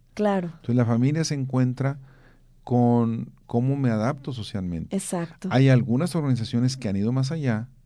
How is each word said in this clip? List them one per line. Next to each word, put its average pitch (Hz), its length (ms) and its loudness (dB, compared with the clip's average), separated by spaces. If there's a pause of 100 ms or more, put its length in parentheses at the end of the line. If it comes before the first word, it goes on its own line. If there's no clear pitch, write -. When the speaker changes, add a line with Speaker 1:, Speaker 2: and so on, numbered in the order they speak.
(160)
Speaker 1:
Claro. 196 320 0
Speaker 2:
Entonces 123 280 -4
la 123 100 4
familia 127 380 2
se 147 120 -4
encuentra 131 640 -2 (640)
con 120 680 2 (140)
cómo 127 300 0
me 135 160 0
adapto 123 420 -2
socialmente. 92 640 -6
Speaker 1:
Exacto. 185 560 -8
Speaker 2:
Hay 131 180 6
algunas 131 460 2
organizaciones 127 640 0
que 110 120 -6
han 95 60 -2
ido 104 160 0
más 131 200 -2
allá 127 360 -2 (180)